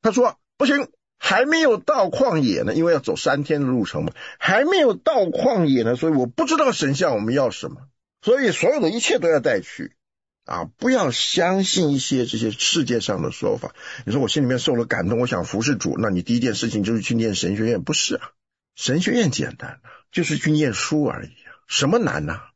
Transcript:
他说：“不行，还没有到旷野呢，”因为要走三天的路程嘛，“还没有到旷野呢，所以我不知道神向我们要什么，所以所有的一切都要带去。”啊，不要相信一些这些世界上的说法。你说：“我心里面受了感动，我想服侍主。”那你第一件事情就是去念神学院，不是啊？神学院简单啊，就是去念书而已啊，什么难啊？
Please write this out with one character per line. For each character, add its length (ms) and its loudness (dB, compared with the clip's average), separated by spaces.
他 100 2
说 260 2
：“不 80 2
行， 240 0
还 280 2
没 140 2
有 180 4
到 320 0
旷 300 2
野 220 2
呢，” 140 -2
因 100 2
为 80 4
要 60 2
走 160 -2
三 280 0
天 180 -2
的 60 0
路 180 0
程 200 -6
嘛 80 -6
，“还 260 2
没 140 2
有 160 4
到 320 0
旷 400 0
野 180 2
呢， 120 2
所 140 -2
以 40 2
我 140 2
不 180 -2
知 120 2
道 140 4
神 240 -2
向 200 0
我 40 0
们 140 -2
要 160 2
什 220 -10
么， 60 -18
所 200 2
以 100 2
所 220 2
有 80 0
的 80 2
一 100 -2
切 180 0
都 120 2
要 100 4
带 220 0
去。” 320 -14
啊， 320 -6
不 120 0
要 220 2
相 540 0
信 240 2
一 100 2
些 260 0
这 120 -6
些 140 -2
世 340 0
界 160 0
上 200 -4
的 100 -4
说 260 -2
法。 180 -12
你 80 -2
说 100 0
：“我 60 -2
心 140 0
里 40 2
面 120 0
受 180 0
了 80 0
感 240 -2
动， 100 0
我 80 0
想 160 -2
服 180 -4
侍 140 0
主。” 240 -4
那 100 0
你 120 -2
第 160 0
一 20 2
件 160 0
事 140 -4
情 140 -2
就 120 0
是 60 -2
去 140 -2
念 200 0
神 220 -2
学 80 0
院， 180 0
不 80 -4
是 240 -2
啊？ 140 -10
神 280 -2
学 100 0
院 180 2
简 280 -6
单 260 -16
啊， 80 -20
就 140 -2
是 140 -2
去 160 -2
念 200 2
书 300 -2
而 220 -4
已 20 -18
啊， 240 -20
什 220 0
么 100 4
难 300 -2
啊？ 260 -10